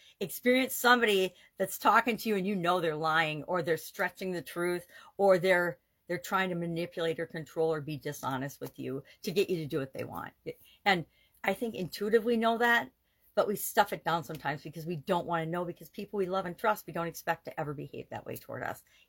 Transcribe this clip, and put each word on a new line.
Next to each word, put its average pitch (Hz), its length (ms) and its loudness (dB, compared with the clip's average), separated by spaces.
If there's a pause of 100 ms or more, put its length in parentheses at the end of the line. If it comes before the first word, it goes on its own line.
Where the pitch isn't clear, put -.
(200)
experienced 247 580 2
somebody 214 560 4 (220)
that's - 220 -2
talking 226 400 4
to 226 100 -4
you 208 80 2
and 185 100 0
you 208 80 0
know 180 260 2
they're 160 140 0
lying, 156 500 0
or 175 180 0
they're 156 160 0
stretching 185 520 -6
the 170 120 -4
truth, 175 440 -4 (300)
or 196 220 6
they're, 175 400 2 (280)
they're 175 120 -2
trying 190 320 -2
to 175 40 -2
manipulate 170 640 -2
or 165 60 -2
control 160 480 -2
or 156 80 -2
be 147 160 -6
dishonest 135 640 -6
with - 180 -12
you 135 240 -6 (200)
to 208 80 -4
get 180 180 2
you 185 80 0
to 156 100 -4
do 156 120 -4
what 135 160 -6
they 117 100 -6
want. - 280 -10 (520)
And 185 220 2 (380)
I 196 100 2
think 226 200 -6
intuitively 214 640 0
know 226 220 2
that, 240 320 2 (440)
but - 140 2
we 208 80 -2
stuff - 360 2
it 175 120 -8
down 165 200 0
sometimes 151 380 -6
because 156 240 -10
we 175 100 -4
don't 175 300 -2
wanna 165 200 0
know, 175 180 -2
because 175 240 -10
people 202 300 -8
we 190 80 2
love 185 200 -2
and 175 100 -8
trust, 214 300 0
we 165 60 -12
don't 170 140 -4
expect 165 400 -4
to 165 140 -8
ever 147 120 -4
behave 139 380 -10
that 117 160 -10
way - 100 -10
toward - 260 -10
us. - 200 -8 (260)